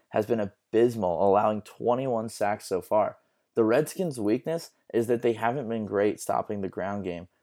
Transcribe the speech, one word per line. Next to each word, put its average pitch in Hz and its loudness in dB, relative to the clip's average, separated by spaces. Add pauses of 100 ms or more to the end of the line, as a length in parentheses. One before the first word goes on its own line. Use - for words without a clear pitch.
has 110 0
been 113 0
abysmal, 104 2
allowing 104 4
twenty-one 120 -2
sacks 104 -4
so 90 -2
far. 104 0 (380)
The 117 4
Redskins' 143 0
weakness 127 -2 (220)
is 113 2
that 120 0
they 123 2
haven't 113 -2
been 110 -4
great 101 0
stopping - -4
the 95 -6
ground 101 -6
game, 87 -8 (160)